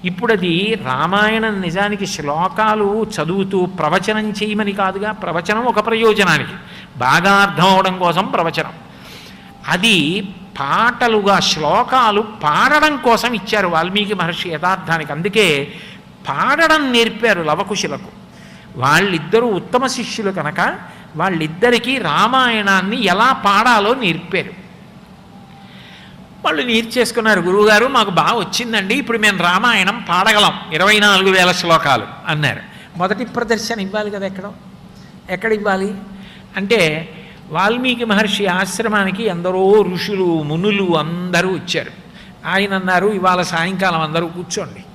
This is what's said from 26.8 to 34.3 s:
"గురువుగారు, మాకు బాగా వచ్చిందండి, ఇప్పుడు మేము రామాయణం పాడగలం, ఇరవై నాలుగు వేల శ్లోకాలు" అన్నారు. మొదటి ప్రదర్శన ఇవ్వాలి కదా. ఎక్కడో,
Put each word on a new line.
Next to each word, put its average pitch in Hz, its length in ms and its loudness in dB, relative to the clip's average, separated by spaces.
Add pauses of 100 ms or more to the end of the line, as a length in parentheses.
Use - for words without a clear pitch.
"గురువుగారు, 208 460 4
మాకు 233 240 2
బాగా 170 280 2
వచ్చిందండి, 220 560 -2
ఇప్పుడు 233 240 -2
మేము 208 200 2
రామాయణం 190 680 0
పాడగలం, 196 440 4 (200)
ఇరవై 196 280 4
నాలుగు 196 300 4
వేల 180 220 4
శ్లోకాలు" 151 520 2 (220)
అన్నారు. 151 320 -2 (380)
మొదటి 196 280 -2
ప్రదర్శన 226 560 -4
ఇవ్వాలి 208 300 -4
కదా. 196 160 -6
ఎక్కడో, 190 260 -10 (760)